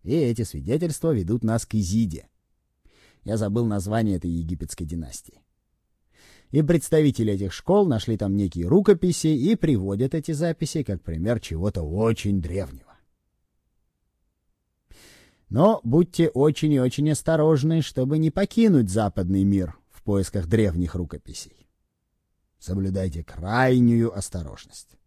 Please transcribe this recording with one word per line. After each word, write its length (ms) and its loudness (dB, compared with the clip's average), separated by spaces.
И 100 -2
эти 280 0
свидетельства 680 -2
ведут 300 0
нас 240 0
к 80 -8
Изиде. 540 -2
Я 140 -2
забыл 260 0
название 540 0
этой 120 -4
египетской 540 -6
династии. 560 -12
И 120 2
представители 680 2
этих 200 -4
школ 340 2
нашли 300 -2
там 200 -2
некие 320 -2
рукописи 600 4
и 280 2
приводят 580 0
эти 180 -6
записи 500 -4
как 200 -6
пример 380 -2
чего-то 420 -4
очень 580 -2
древнего. 540 -8
Но 360 4
будьте 440 2
очень 440 2
и 80 4
очень 300 0
осторожны, 680 2
чтобы 380 -2
не 120 2
покинуть 600 2
западный 540 0
мир 340 0
в 140 -20
поисках 440 -2
древних 480 0
рукописей. 720 -12
Соблюдайте 680 -4
крайнюю 920 2
осторожность. 920 -12